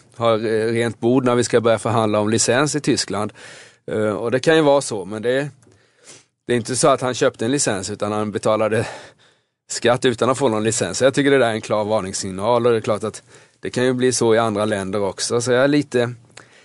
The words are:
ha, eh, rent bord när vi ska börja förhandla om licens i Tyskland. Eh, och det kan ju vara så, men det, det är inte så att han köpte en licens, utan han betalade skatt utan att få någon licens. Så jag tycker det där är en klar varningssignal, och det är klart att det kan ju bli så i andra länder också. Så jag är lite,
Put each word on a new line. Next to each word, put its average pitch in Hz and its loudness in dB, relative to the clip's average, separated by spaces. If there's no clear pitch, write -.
ha, 117 2
eh, 110 0
rent 117 -2
bord 123 2
när 123 4
vi 120 2
ska 120 2
börja 113 2
förhandla 107 0
om 104 0
licens 127 0
i 151 -2
Tyskland. 104 -2
Eh, 107 -2
och 110 -4
det 127 2
kan 160 2
ju 160 4
vara 143 4
så, 101 -8
men 107 -10
det, 135 -2
det - 0
är - 2
inte 123 -4
så 151 2
att 135 4
han 127 -4
köpte 117 -2
en 123 0
licens, 107 -2
utan 104 -6
han 107 -4
betalade 107 0
skatt 120 0
utan 117 0
att 127 2
få 135 2
någon 107 -2
licens. 104 -2
Så 123 -2
jag 131 4
tycker 139 2
det 139 4
där 120 4
är 110 -4
en 110 -4
klar 107 -4
varningssignal, 104 -2
och 120 4
det 113 2
är 107 -2
klart 107 -2
att 107 -8
det 95 -10
kan 127 -2
ju 131 2
bli 127 0
så 117 2
i - 4
andra 107 0
länder 101 -4
också. 113 -4
Så 123 -2
jag 123 4
är 143 2
lite, 123 0